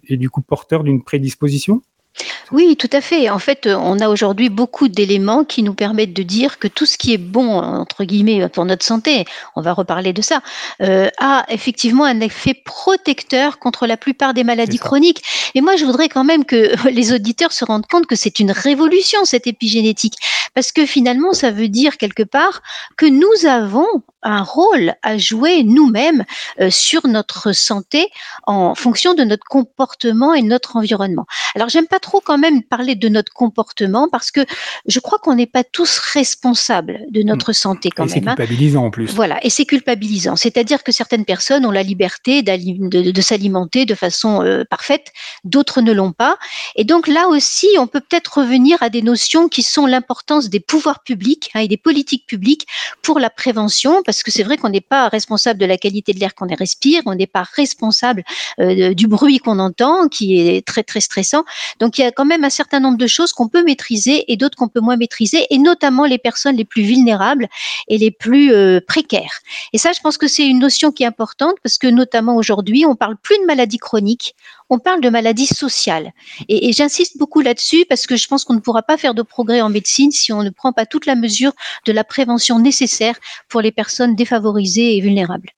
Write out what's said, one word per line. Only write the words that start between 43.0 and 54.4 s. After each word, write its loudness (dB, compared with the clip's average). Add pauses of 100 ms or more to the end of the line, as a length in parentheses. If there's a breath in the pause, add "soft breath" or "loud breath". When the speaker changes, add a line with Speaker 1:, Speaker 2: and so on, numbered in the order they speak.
Speaker 2:
de 0
s'alimenter 0
de -2
façon, -2
euh, 0
parfaite, -4 (320 loud breath)
d'autres 0
ne 4
l'ont 0
pas. 0 (380 loud breath)
Et 0
donc 2
là 2
aussi, 0 (100)
on 2
peut -6
peut-être -4
revenir 4
à 0
des -4
notions 2
qui -2
sont 0
l'importance -2
des -2
pouvoirs -2
publics, -2
hein, -4
et 0
des 0
politiques -2
publiques -2 (360 loud breath)
pour 0
la 0
prévention, 0
parce -2
que -8
c'est -2